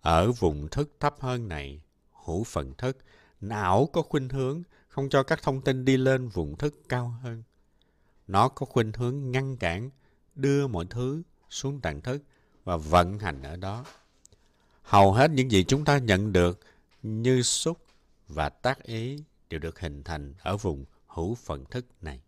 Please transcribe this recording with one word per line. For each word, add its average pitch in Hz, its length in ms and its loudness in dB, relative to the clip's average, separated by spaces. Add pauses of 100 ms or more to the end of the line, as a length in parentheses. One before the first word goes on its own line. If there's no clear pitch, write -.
Ở 85 320 4
vùng 78 360 0
thức 143 220 -4 (100)
thấp 147 200 0
hơn 123 280 -6
này, 73 320 -10 (440)
hữu 87 200 -4
phần 69 300 -8
thức, 131 240 -6 (420)
não 104 520 2
có 165 100 0
khuynh 139 260 -4
hướng 135 340 -2 (260)
không 139 200 -4
cho 135 140 6
các 156 200 0
thông 135 200 -2
tin 131 220 0
đi 131 120 6
lên 131 320 2
vùng 76 280 -6
thức 147 320 -6
cao 123 200 -4 (140)
hơn. 113 200 -10 (840)
Nó 101 220 4
có 131 180 -6
khuynh 110 260 0
hướng 123 380 -4
ngăn 135 260 -2
cản, 101 340 -4 (440)
đưa 139 320 2
mọi 90 240 -4
thứ 131 320 -6 (280)
xuống 139 300 -8
tầng 76 200 -6
thức 139 220 -6 (420)
và 87 120 -2
vận 87 420 4
hành 80 240 -8
ở 73 140 -12
đó. 98 280 -10 (960)
Hầu 98 300 8
hết 135 180 6
những 131 200 2
gì 95 140 6
chúng 139 200 2
ta 143 140 4
nhận 104 340 2
được 87 280 4 (420)
như 117 400 2
xúc - 420 -2 (440)
và 151 200 -2
tác - 340 -4
ý 123 420 -8 (260)
đều 82 100 -6
được 80 200 -10
hình 73 240 -8
thành 71 380 -10
ở 95 140 -2
vùng 78 280 -4 (220)
hữu 87 280 -6
phần 71 300 -10
thức 123 220 -10 (140)
này. 71 280 -12